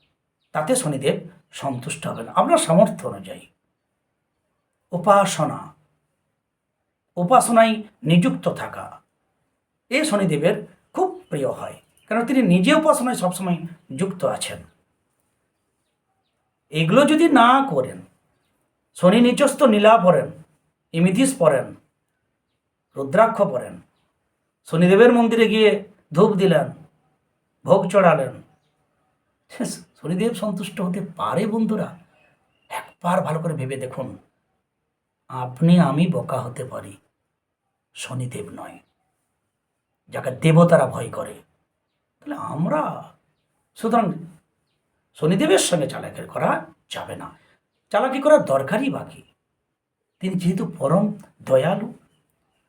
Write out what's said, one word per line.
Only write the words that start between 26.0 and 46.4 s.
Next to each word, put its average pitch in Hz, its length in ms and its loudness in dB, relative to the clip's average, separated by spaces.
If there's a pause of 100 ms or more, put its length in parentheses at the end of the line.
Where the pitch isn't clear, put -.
ধূপ 214 160 4 (100)
দিলেন, 156 260 2 (1000)
ভোগ 190 160 4 (100)
চড়ালেন, 156 420 4 (1600)
শনিদেব 190 440 -4
সন্তুষ্ট 196 440 -8
হতে 180 160 -4 (180)
পারে? 120 240 -4 (100)
বন্ধুরা, 220 340 -2 (840)
একবার - 460 -6 (100)
ভালো 160 160 -6
করে 160 160 -6
ভেবে 131 240 -8
দেখুন, 127 240 -12 (1200)
আপনি 131 440 0 (160)
আমি 147 140 0 (100)
বোকা 127 320 -6
হতে 123 260 -12
পারি, 101 220 -14 (1000)
শনিদেব - 520 -12 (120)
নয়, - 180 -18 (1400)
যাকে 127 180 -8 (120)
দেবতারা 160 500 6
ভয় 120 240 -10
করে। - 180 -10 (840)
তাহলে 294 180 -14 (160)
আমরা, 220 300 -2 (960)
সুতরাং 226 280 0 (1120)
শনিদেবের 190 520 2
সঙ্গে 165 240 -2
চালাকি - 300 -12 (100)
করা - 180 -2 (420)